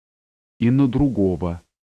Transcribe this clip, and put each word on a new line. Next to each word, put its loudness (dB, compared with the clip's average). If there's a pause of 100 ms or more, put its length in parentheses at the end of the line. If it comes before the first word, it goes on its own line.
(580)
и 2
на 4
другого, -2 (340)